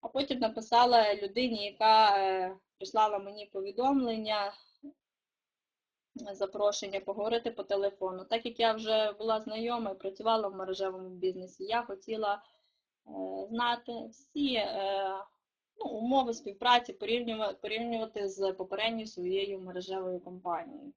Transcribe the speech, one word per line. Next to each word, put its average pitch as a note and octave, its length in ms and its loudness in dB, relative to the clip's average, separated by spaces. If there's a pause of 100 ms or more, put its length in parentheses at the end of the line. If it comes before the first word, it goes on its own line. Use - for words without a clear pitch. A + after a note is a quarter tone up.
а - 80 -10
потім C4+ 300 -2
написала A3+ 760 6
людині, G#3 500 -2
яка, G#3+ 540 8
е, F#3+ 380 0 (220)
прислала G#3+ 400 2
мені G3+ 280 -10
повідомлення, G#3+ 1040 0 (1600)
запрошення G3+ 840 -2
поговорити A3 500 -2
по - 120 -10
телефону. G3 640 -2
Так A3+ 220 -2
як A#3 140 -6
я A3+ 120 4
вже A3 400 0
була A3 280 -2
знайома A3 500 -4
і F#3+ 80 -8
працювала G#3+ 500 0
в F#3+ 60 -6
мережевому F#3 540 -4
бізнесі, F#3 560 -6
я A3+ 180 0
хотіла, G#3+ 520 -4 (720)
е, - 40 -20 (380)
знати A#3+ 440 -2 (180)
всі, C#4 440 -4
е, G3 680 -2 (520)
ну, A4 140 -6
умови A#3+ 440 2
співпраці, A#3+ 580 2
порівнюва-, A3 640 -2
порівнювати A3 720 -4
з F#3+ 240 -2
попередньою G#3+ 540 -4
своєю F#3+ 540 -4
мережевою F#3 600 -6
компанією. F3+ 760 -8